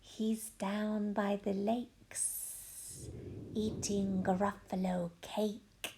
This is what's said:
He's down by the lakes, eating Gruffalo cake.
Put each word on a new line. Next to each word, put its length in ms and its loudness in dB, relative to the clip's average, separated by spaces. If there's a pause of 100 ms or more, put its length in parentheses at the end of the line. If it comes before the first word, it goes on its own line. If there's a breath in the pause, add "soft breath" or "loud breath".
He's 580 -2
down 540 2
by 300 2
the 100 2
lakes, 1600 -2 (460)
eating 680 2
Gruffalo 880 2 (100)
cake. 760 -4